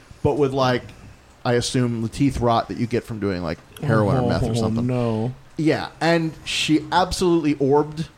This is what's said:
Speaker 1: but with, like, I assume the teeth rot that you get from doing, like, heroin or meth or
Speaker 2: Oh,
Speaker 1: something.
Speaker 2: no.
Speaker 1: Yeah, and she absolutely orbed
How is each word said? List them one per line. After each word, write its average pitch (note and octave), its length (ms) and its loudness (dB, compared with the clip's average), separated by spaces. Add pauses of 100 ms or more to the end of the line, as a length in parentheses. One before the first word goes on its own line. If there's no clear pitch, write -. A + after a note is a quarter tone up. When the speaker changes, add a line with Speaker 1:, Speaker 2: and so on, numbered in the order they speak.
(240)
Speaker 1:
but D3 100 2
with, C3+ 180 2
like, B2+ 300 2 (640)
I A#2+ 80 0
assume A#2+ 480 0
the A2+ 80 -2
teeth C#3 300 0
rot A#2 300 2
that F2+ 100 -6
you A#2+ 80 -2
get A#2 160 -2
from A2+ 160 -10
doing, F#2+ 240 -2
like, E2+ 160 -6 (240)
heroin A2 340 2
or B2 120 0
meth E2+ 120 0
or A2+ 100 -2
Speaker 2:
Oh, - 40 -2
Speaker 1:
something. A2+ 320 0
Speaker 2:
no. A#2+ 480 -2 (220)
Speaker 1:
Yeah, D3 320 0 (120)
and D#3+ 320 0 (100)
she D3+ 480 0
absolutely E3+ 680 2
orbed D3+ 480 0 (100)